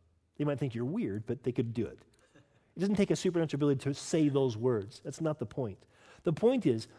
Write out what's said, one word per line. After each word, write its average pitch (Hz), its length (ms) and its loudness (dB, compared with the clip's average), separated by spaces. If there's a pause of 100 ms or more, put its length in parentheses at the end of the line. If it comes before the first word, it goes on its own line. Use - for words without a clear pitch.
(380)
They 147 60 -2
might 143 160 0
think 127 160 -4
you're 117 100 -2
weird, 131 400 -4
but - 180 -6
they 127 80 0
could 117 220 -2
do 110 140 -2
it. - 100 -14 (800)
It - 40 -12
doesn't 202 160 2
take 196 160 2
a 160 40 4
supernatural 165 440 0
ability 143 220 4
to 139 120 -2
say 151 360 2
those 131 280 2
words. 110 460 -2
That's 147 180 -10
not 156 180 -2
the 113 60 -4
point. 107 340 -6 (440)
The 165 100 2
point 233 320 2
is 117 220 2 (120)